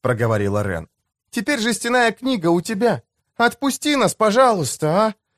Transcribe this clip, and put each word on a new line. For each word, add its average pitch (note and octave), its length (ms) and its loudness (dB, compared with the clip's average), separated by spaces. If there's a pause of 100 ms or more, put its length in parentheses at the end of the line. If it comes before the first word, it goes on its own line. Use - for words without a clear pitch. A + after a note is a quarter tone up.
проговорила G#2+ 580 0
Рен. F2 260 -6 (440)
«Теперь B3 280 -2
жестяная A#3 520 0
книга A3 400 -2
у E3+ 100 2
тебя. G#3 400 -2 (340)
Отпусти C4 600 -2
нас, A3+ 180 2
пожалуйста, G#3+ 760 2
а? G3+ 260 2 (240)